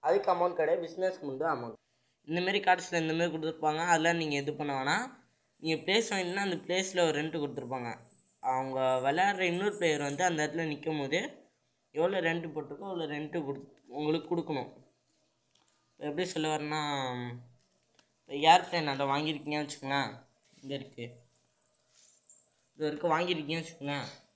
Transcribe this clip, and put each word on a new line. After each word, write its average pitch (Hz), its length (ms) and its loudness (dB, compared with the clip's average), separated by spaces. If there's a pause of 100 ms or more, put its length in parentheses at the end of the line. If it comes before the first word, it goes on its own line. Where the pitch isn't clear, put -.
அதுக்கு 190 280 4
amount 175 240 4
கிடையாது, 165 320 2
பிஸ்னஸ்க்கு 185 360 -4
மட்டும் 147 300 -2
amount. 120 260 -6 (500)
இந்த 170 120 0
மாதிரி 190 200 2
கார்ட்ஸில் 175 400 4
இந்த 160 120 0
மாதிரி 165 180 2
கொடுத்துருப்பாங்க. 156 560 -2
அதெல்லாம் 170 300 4
நீங்க 151 200 -2
இது 143 180 -2
பண்ண 147 180 -4
வேணாம். 147 340 0 (560)
நீங்க 160 200 0
பிளேஸ் 208 280 2
வாங்கினா 185 260 -2
அந்த 196 200 0
பிளேஸில் 185 520 2
ஒரு 147 140 2
rent 160 140 -4
கொடுத்துருப்பாங்க. 135 540 -4 (500)
அவங்க 131 400 0 (220)
விளையாடுற 185 380 2
இன்னொரு 185 360 0
player 156 260 2
வந்து 143 220 -2
அந்த 160 220 2
இடத்துல 165 180 -2
நிக்கும் 156 360 -2
போது 139 180 0 (760)
எவ்வளோ 180 260 2
rent 165 320 0
போட்டிருக்கோ 147 360 -8
அவ்வளோ 170 200 -4
rent 151 360 -4
கொடு-, 135 240 -8 (180)
உங்களுக்கு 151 420 -2
கொடுக்கணும். 156 420 -2 (1160)
இப்ப - 180 -16
எப்படி 151 240 -2
சொல்ல 156 200 -2
வரேன்னா, 151 320 -2 (1400)
இப்ப - 180 -14
airplane 170 520 6
அதை 139 200 0
வாங்கியிருக்கீங்கன்னு 151 600 0
வச்சுக்கோங்களேன், 135 460 -2 (500)
இங்க 139 120 -8
இருக்கு, 135 300 -10 (1700)
இது 156 60 -2
வரைக்கும் 151 260 0
வாங்கியிருக்கீங்கன்னு 160 540 0
வச்சுக்கோங்களேன் 139 440 -6 (260)